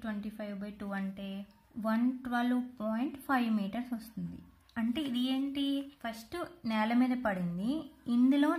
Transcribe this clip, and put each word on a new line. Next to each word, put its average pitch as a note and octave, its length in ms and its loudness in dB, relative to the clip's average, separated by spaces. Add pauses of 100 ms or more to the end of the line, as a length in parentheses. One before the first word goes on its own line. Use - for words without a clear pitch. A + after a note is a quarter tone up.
ట్వంటీ G#3 340 -4
ఫైవ్ G#3 240 -6
బై G#3 80 -8 (100)
టూ G3+ 80 -8 (120)
అంటే G3 280 -6 (600)
వన్ A3+ 160 4 (200)
ట్వెల్వ్ B3 380 2 (200)
పాయింట్ A3+ 340 -2 (120)
ఫైవ్ B3 200 2 (120)
మీటర్స్ A3+ 380 -4
వస్తుంది. F3 400 -10 (420)
అంటే A#3+ 280 0
ఇది A#3+ 140 0 (100)
ఏంటి? C#4 320 0 (380)
ఫస్ట్ A3+ 340 -8 (360)
నేల A3 280 2
మీద B3+ 140 4 (100)
పడింది, F3+ 480 0 (440)
ఇందులో C#4+ 420 8